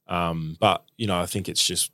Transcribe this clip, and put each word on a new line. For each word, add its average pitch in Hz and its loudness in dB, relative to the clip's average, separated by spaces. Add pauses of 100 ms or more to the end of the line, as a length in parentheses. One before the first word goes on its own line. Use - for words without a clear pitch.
Um, 82 -2
but, 101 4 (120)
you 113 -2
know, 92 2
I 87 -2
think 90 -4
it's - 0
just - -2